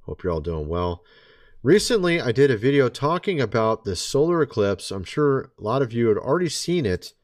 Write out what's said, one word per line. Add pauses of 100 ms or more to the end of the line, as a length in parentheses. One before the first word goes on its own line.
Hope
you're
all
doing
well. (580)
Recently,
I
did
a
video
talking
about
the
solar
eclipse.
I'm
sure
a
lot
of
you
had
already
seen
it.